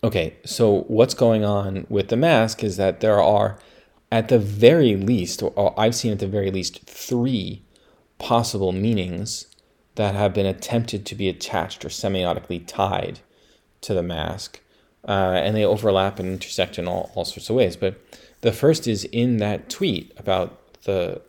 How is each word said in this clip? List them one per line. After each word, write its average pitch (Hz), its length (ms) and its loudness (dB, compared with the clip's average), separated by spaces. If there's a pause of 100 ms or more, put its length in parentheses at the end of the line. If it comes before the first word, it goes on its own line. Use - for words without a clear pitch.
okay, 92 420 -2
so 104 440 2
what's 113 260 4
going 110 300 4
on 101 440 -2
with 101 200 -2
the 117 80 0
mask 120 480 2
is 95 140 -4
that 95 220 0
there 104 220 4
are, 101 360 2 (520)
at 113 180 0
the 120 120 4
very 110 560 6
least, 98 440 -2
or, 101 120 -2
or - 260 0
I've 113 160 2
seen 117 180 -2
at 101 60 -4
the 101 80 -4
very 98 240 -2
least 92 340 -6
three 120 760 -4 (560)
possible 113 540 0
meanings 95 760 -4 (480)
that 101 200 0
have 101 200 0
been 101 100 2
attempted 104 600 -4
to - 80 -12
be 98 140 -2
attached - 560 -6
or 80 40 -8
semiotically 90 760 -4
tied 95 540 -4 (600)
to - 140 -4
the 90 80 0
mask, 85 580 -8 (460)
uh, 92 340 2
and 107 140 0
they 107 100 2
overlap 98 540 2
and 92 100 -6
intersect 92 520 -4
in 87 80 -4
all, 90 260 -6
all 87 100 -4
sorts - 240 -12
of 110 60 -2
ways. 104 220 2
But 98 240 -4 (400)
the 117 120 2
first 156 360 2
is 101 160 -2
in 120 320 0
that 104 340 -2
tweet 139 460 -4
about - 680 -4
the 92 460 -2